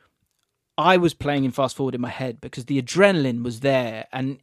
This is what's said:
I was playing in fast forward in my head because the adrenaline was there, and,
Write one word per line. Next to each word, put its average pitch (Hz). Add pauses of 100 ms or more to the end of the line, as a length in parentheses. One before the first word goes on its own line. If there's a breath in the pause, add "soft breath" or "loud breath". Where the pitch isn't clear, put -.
(760)
I 175
was 175
playing 143
in 127
fast 131
forward 131
in 123
my 120
head 127
because 127
the 139
adrenaline 139
was 120
there, 123
and, 131